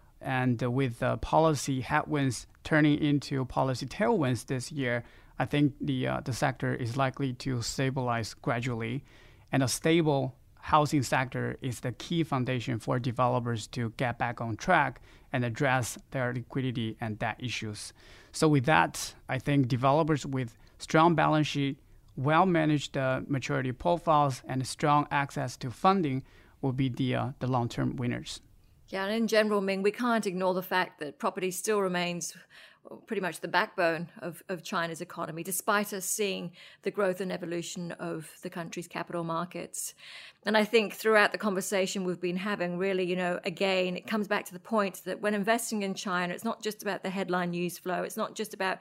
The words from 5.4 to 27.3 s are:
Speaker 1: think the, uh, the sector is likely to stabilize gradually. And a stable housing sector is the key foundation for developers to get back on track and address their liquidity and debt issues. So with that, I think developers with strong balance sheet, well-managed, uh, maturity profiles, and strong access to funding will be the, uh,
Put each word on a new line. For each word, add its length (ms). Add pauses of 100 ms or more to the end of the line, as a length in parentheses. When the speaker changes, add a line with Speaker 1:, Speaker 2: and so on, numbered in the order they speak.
Speaker 1:
think 340
the, 300
uh, 100
the 140
sector 420
is 220
likely 380
to 260
stabilize 720
gradually. 720 (480)
And 100
a 60
stable 680 (240)
housing 440
sector 580
is 180
the 140
key 300
foundation 540
for 220
developers 680
to 280
get 240
back 220
on 160
track 440 (300)
and 140
address 520 (140)
their 220
liquidity 680
and 200
debt 200
issues. 540 (400)
So 160
with 160
that, 500 (140)
I 100
think 300
developers 560
with 320 (200)
strong 380
balance 320
sheet, 300 (400)
well-managed, 800
uh, 300
maturity 440
profiles, 720
and 220
strong 420
access 480
to 140
funding 520 (380)
will 120
be 160
the, 260
uh, 140 (100)